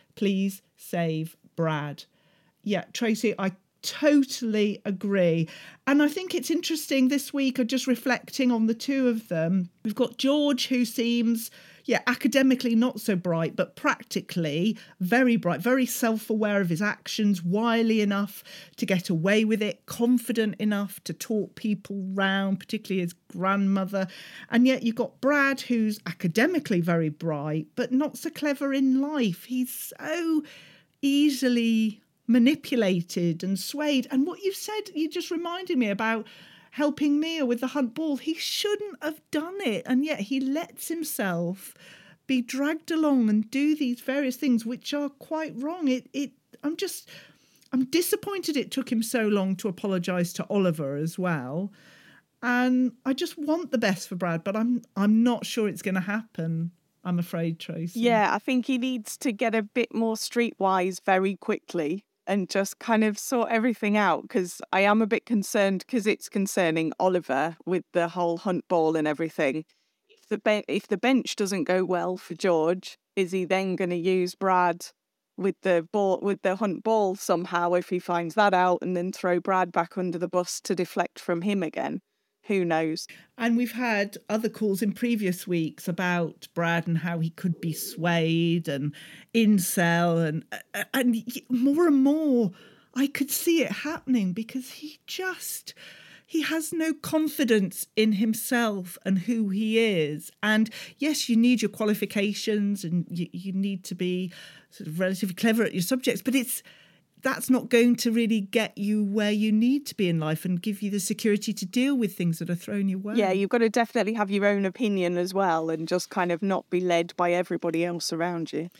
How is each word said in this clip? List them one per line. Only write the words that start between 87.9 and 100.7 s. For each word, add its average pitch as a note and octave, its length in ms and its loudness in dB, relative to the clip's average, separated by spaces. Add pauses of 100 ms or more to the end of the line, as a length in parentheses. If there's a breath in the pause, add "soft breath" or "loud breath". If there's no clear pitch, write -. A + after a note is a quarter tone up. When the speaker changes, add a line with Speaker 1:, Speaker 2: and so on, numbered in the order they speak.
Speaker 1:
and D3 260 -2 (400 loud breath)
incel, F3 920 4
and, D#3 180 -2 (480)
and A#3+ 300 2 (260)
more C#4 380 4
and C#4 160 6
more C#4 480 4 (440 loud breath)
I C#4 120 2
could C#4 240 -4
see E4 320 2
it - 80 -2
happening, B3+ 640 -2
because A3+ 380 -8
he - 360 -18
just, - 680 -8 (520 loud breath)
he D#4+ 160 -2
has D#4 300 -2
no D#4+ 200 0
confidence D4 1040 0
in A3 200 4
himself G#3+ 920 0
and G3 140 2
who A3 320 0
he A3 280 0
is. D#3+ 540 0 (100)
And G#3+ 280 4 (280 loud breath)